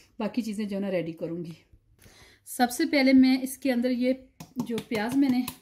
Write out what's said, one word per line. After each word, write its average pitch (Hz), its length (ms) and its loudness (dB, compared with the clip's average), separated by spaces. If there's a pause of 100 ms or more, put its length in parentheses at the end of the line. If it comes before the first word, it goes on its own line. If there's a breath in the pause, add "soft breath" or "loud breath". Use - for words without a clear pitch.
(200 soft breath)
बाकी 220 220 -2
चीज़ें 214 260 -6
जो 196 80 -6
है 196 60 -4
ना 196 80 -4
रेडी 165 240 -2
करूँगी। 165 420 -8 (920 soft breath)
सबसे 247 400 -2
पहले 269 280 4
मैं 262 260 6
इसके 262 300 -4
अंदर 247 220 0
ये 247 200 0 (460)
जो 226 180 -6 (120)
प्याज 233 280 -2
मैंने 254 280 2 (160)